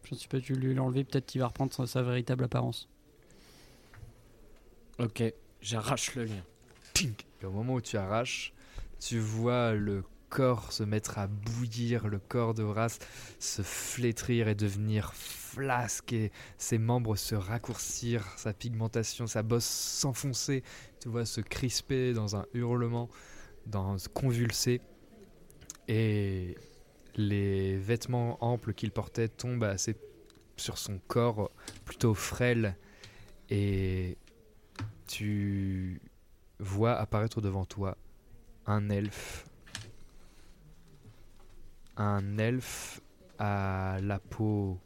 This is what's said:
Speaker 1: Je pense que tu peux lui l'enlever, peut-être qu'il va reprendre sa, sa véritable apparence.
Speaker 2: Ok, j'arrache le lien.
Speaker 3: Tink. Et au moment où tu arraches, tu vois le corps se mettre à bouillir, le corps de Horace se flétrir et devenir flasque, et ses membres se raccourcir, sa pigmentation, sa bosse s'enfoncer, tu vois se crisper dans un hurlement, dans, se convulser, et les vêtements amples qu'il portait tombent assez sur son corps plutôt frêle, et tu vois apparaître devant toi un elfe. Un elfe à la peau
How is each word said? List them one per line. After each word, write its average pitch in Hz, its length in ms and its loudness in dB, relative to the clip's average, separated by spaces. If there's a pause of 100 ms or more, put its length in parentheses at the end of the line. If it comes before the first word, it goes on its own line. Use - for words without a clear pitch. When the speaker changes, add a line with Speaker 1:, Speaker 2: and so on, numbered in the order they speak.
Speaker 1:
Je - 60 -16
pense 127 100 -6
que - 180 -4
tu 131 160 -2
peux - 60 -
lui 131 140 2
l'enlever, 131 300 2
peut-être 135 220 0
qu'il - 160 0
va 123 60 4
reprendre 135 260 0
sa, 131 120 0
sa 127 160 0
véritable 123 440 2
apparence. 123 420 0 (2000)
Speaker 2:
Ok, 117 220 0 (400)
j'arrache 113 540 0
le 123 100 -2
lien. 101 180 -6 (500)
Speaker 3:
Tink. 123 320 0 (160)
Et 104 40 -8
au 95 60 -4
moment 117 240 0
où 120 60 0
tu - 160 -4
arraches, 107 560 0 (460)
tu 117 200 -2
vois 113 540 2
le 101 300 2 (260)
corps 127 440 2
se 113 100 -2
mettre 107 360 0
à 98 80 0
bouillir, 113 800 0
le 101 120 0
corps 113 340 0
de 110 100 0
Horace 110 360 0 (400)
se - 220 -4
flétrir 117 880 0
et 107 60 4
devenir 104 580 2
flasque, - 1000 -2
et 110 180 2 (260)
ses - 220 2
membres 113 360 4
se - 200 -2
raccourcir, 110 880 -2 (120)
sa 107 160 -2
pigmentation, 113 720 -2
sa 110 160 0
bosse 117 220 4
s'enfoncer, - 1000 0 (360)
tu - 100 -8
vois 113 160 0
se - 160 -4
crisper 127 720 0
dans 107 220 0
un 101 180 -2
hurlement, 120 540 2 (600)
dans, 98 300 0
se - 120 -6
convulser, 123 720 2 (1040)
et 101 680 2 (580)
les 98 600 4
vêtements 117 680 0
amples 117 300 0
qu'il 110 180 -2
portait 113 380 0
tombent 123 340 -2
assez 104 320 0 (640)
sur - 200 -6
son 98 300 -6
corps 117 440 2 (340)
plutôt - 280 2
frêle, 113 640 2 (720)
et 95 680 2 (920)
tu 98 920 0 (580)
vois 104 360 2
apparaître 110 440 0
devant 98 240 0
toi 95 340 -4 (680)
un 104 240 2
elfe. - 560 -2 (2500)
Un 101 380 0
elfe 120 640 -2 (380)
à 95 640 0
la 101 160 0
peau 101 680 0